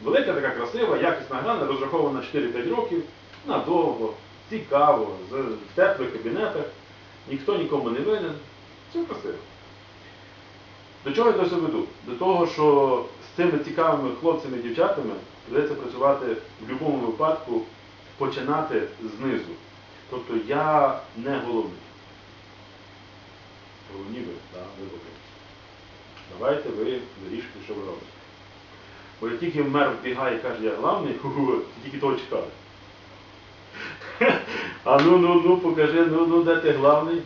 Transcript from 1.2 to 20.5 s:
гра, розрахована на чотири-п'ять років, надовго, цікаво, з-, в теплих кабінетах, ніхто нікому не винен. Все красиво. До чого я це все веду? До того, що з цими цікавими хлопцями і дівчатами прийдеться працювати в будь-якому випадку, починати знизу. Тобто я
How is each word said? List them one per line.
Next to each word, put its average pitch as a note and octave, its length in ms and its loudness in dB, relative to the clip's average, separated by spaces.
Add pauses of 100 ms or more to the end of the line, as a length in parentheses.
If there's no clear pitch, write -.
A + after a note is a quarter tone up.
гра, D#3 280 -2
розрахована C3+ 540 0
на - 60 -8
чотири-п'ять D3+ 520 -2
років, - 260 -2 (440)
надовго, C#3+ 680 0 (360)
цікаво, C#3+ 580 4 (240)
з-, C3 40 -8
в A#2+ 400 -6
теплих F3 380 2
кабінетах, D#3+ 520 -4 (640)
ніхто D#3 280 -2
нікому C#3 320 -2
не A#2+ 100 -2
винен. F3+ 340 0 (560)
Все E4+ 140 -4
красиво. - 340 -8 (1700)
До - 60 -2
чого A3+ 180 4
я G3 80 4
це F#3 60 2
все F3 120 0
веду? D#3+ 280 0 (240)
До - 80 -6
того, F3+ 320 2
що C#3 580 4 (180)
з - 140 -20
цими D#3+ 220 2
цікавими C#3+ 600 0
хлопцями D3+ 360 0
і A#2 40 -4
дівчатами A#2+ 520 0 (360)
прийдеться C#3+ 260 0
працювати C3 500 0
в A2+ 120 -2 (220)
будь-якому C3+ 380 -2
випадку, A#2+ 640 0 (560)
починати C#3 640 -2 (200)
знизу. A2 500 -4 (580)
Тобто B2 240 -8 (140)
я C#3+ 520 2 (180)